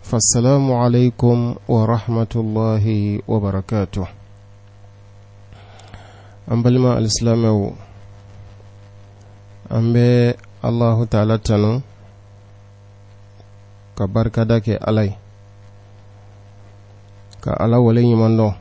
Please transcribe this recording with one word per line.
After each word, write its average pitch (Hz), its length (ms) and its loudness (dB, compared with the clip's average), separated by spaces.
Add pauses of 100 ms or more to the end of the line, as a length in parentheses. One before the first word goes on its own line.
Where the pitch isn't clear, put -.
فالسلام 135 640 2
عليكم 120 960 0
ورحمة 117 720 0
الله 110 460 -2 (420)
وبركاته. 98 800 -4 (2500)
An 117 160 -2
balima 123 320 2
Alisilamaw, 113 800 0 (1900)
an 113 240 -2
bɛ 120 480 2 (240)
Allahu 117 480 0
Taala 110 320 0
tanu, 110 400 0 (2250)
ka 101 80 -2
barikada 113 560 0
kɛ 107 160 -2
Ala 107 320 0
ye, - 80 -12 (2250)
ka - 160 -4
Ala 117 240 2
wale 117 240 4
ɲuman 113 320 4
dɔn 107 220 0